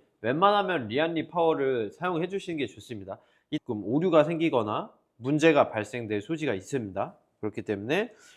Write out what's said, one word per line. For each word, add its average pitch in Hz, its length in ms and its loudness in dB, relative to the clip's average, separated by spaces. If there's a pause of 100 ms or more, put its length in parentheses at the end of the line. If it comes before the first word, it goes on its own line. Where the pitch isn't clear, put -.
(220)
웬만하면 175 680 2
리안리 156 400 -2
파워를 139 640 0
사용해 180 380 -4
주시는 185 280 -6
게 135 100 -2
좋습니다. 101 520 -12 (320)
조금 113 320 -4
오류가 151 400 4
생기거나 151 680 0 (260)
문제가 143 520 4
발생될 107 520 -4
소지가 151 340 -4
있습니다. 104 600 -6 (240)
그렇기 110 240 -6
때문에, 123 480 -2 (240)